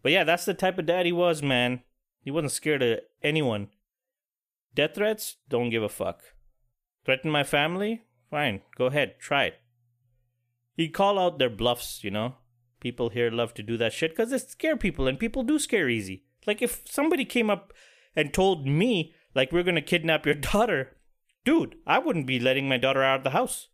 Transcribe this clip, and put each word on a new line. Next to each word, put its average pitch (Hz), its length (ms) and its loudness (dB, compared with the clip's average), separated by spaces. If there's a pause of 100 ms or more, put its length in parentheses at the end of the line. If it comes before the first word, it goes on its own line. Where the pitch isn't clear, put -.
But 143 100 2
yeah, 180 120 4
that's 170 200 2
the 190 100 -2
type 185 240 -2
of 160 80 -4
dad 175 200 2
he 175 60 2
was, 170 300 2
man. 123 400 0 (380)
He 139 100 -10
wasn't 147 220 -2
scared 147 300 0
of 113 180 2 (220)
anyone. 135 460 0 (1040)
Death 151 200 0
threats? 214 420 -2 (120)
Don't 120 220 0
give 113 120 0
a 104 60 -2
fuck. - 340 -6 (880)
Threaten 131 220 0
my 147 120 2
family? 180 600 -2 (280)
Fine, 143 300 -2 (160)
go 127 80 0
ahead, 127 340 -2
try 139 260 0
it. 82 100 -4 (1200)
He'd 160 160 -4
call 196 260 2
out 170 200 0
their 127 100 2
bluffs, 117 560 -4
you 98 60 -6
know? 110 240 -4 (460)
People 120 280 -4
here 120 220 0
love 117 240 -2
to 107 80 -12
do 113 160 -4
that 113 160 0
shit 160 200 -2
'cause 226 160 -2
they 269 60 -2
scare - 400 -2
people, 135 320 0
and 131 100 -2
people 262 240 -4
do 285 160 0
scare 190 300 0
easy. 98 380 -4 (200)
Like, 208 140 -2
if - 260 -4
somebody 294 380 0
came 226 240 0
up 202 240 -4 (420)
and 151 200 0
told 185 320 2
me, 160 480 2 (200)
like, 135 180 2
"We're 175 100 2
gonna 175 180 2
kidnap 160 460 0
your 147 80 2
<laughs> 143 180 -4
daughter," 202 460 0 (460)
dude, 285 420 2
I 160 120 4
wouldn't 208 280 0
be 127 120 0
letting 131 300 2
my 131 80 2
daughter 135 260 2
out 135 180 2
of 131 40 -18
the 131 60 2
house. - 440 -2